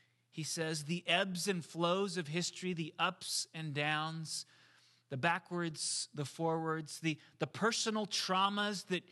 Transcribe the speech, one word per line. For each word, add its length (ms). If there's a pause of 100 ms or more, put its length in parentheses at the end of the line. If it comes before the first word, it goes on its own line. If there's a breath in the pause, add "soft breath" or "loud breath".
(340 soft breath)
He 100
says 400
the 240
ebbs 400
and 160
flows 540
of 100
history, 460
the 240
ups 560
and 200
downs, 720 (640 loud breath)
the 80
backwards, 1000
the 80
forwards, 760
the, 180 (220 loud breath)
the 80
personal 580
traumas 800
that 240